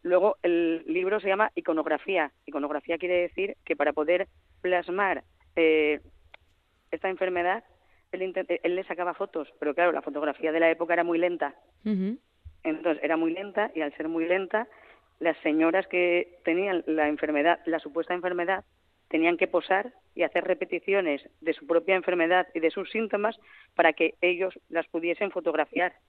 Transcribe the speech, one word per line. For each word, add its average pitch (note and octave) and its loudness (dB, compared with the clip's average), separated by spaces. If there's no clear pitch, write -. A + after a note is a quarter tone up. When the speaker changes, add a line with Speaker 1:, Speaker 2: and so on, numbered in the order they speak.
Speaker 1:
Luego F3+ 4
el E3+ 0
libro F#3 0
se G3+ -4
llama G3+ 2
Iconografía. D#3+ -2
Iconografía D3 -6
quiere F3+ -2
decir F3+ -2
que D#3+ -2
para D3 0
poder E3+ 0
plasmar, F3+ -2
eh, D#3 4
esta F#3+ -4
enfermedad, F#3 -2
él F#3 -8
intent-, F3+ -4
él F3 0
le F#3+ -4
sacaba F3 -4
fotos, E3+ -8
pero D3 -2
claro, E3+ 4
la D3+ -2
fotografía D3 -4
de E3 2
la E3 6
época E3 -2
era E3+ 2
muy E3+ 0
lenta. E3+ -2
Speaker 2:
Ujú. G#3 -2
Speaker 1:
Entonces, D#3+ -2
era D#3+ 0
muy E3 0
lenta G#3+ -4
y D#3+ -4
al D3 -4
ser D#3+ -6
muy E3 -2
lenta, F#3+ 0
las D#3+ 0
señoras E3 2
que F3 0
tenían F3+ 0
la D#3 0
enfermedad, D3+ 0
la D#3+ -2
supuesta D#3+ -6
enfermedad, F3+ -2
tenían E3 2
que F3+ 2
posar F#3+ 0
y F3 0
hacer E3 0
repeticiones F3+ -2
de D#3+ -2
su - -8
propia E3 2
enfermedad F3+ 2
y E3+ -4
de D#3+ 2
sus F#3+ -8
síntomas A3 -2
para E3 6
que D#3+ 0
ellos F3+ 0
las E3 -2
pudiesen E3+ -2
fotografiar. E3 -2